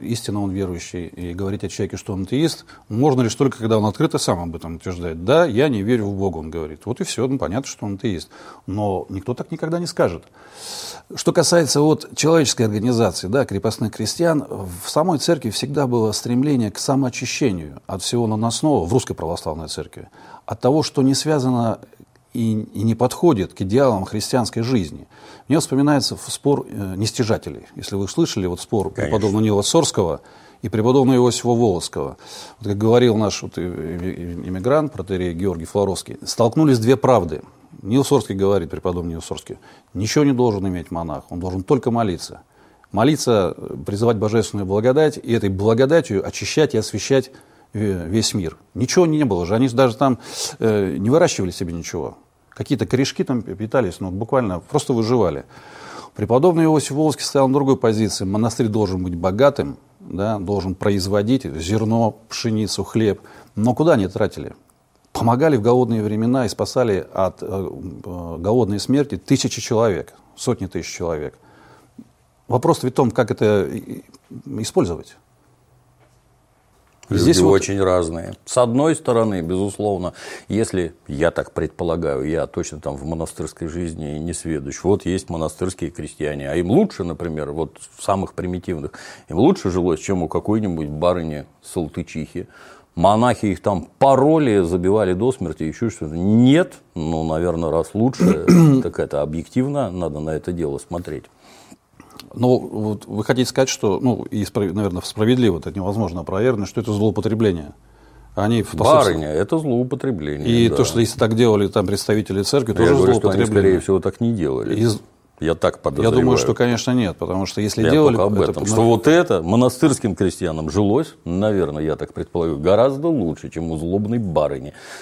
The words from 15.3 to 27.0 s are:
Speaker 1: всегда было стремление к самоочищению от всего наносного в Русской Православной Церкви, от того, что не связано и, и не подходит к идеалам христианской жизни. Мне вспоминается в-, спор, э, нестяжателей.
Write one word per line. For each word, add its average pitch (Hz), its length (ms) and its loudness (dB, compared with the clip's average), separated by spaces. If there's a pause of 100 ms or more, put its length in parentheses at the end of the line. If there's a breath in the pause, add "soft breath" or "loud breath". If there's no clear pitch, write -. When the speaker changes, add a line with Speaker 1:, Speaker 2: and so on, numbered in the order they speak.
Speaker 1:
всегда 139 380 -2
было 110 240 0
стремление 123 580 0
к - 80 -12
самоочищению 120 1120 -2
от 90 140 -8
всего 120 260 0
наносного 113 560 0
в 87 80 -2
Русской 117 220 0
Православной 80 540 -6
Церкви, - 400 -12 (380 loud breath)
от 110 140 -8
того, 143 220 4
что - 200 -2
не 135 120 4
связано 127 640 0 (540)
и, 110 420 -2
и 101 80 -6
не 113 120 2
подходит 123 600 2
к - 80 -6
идеалам 104 420 2
христианской 113 580 -2
жизни. 87 440 -4 (420 loud breath)
Мне 147 100 2
вспоминается 139 580 0
в-, - 140 -12
спор, - 380 0
э, 98 280 -8
нестяжателей. 104 720 -2 (100)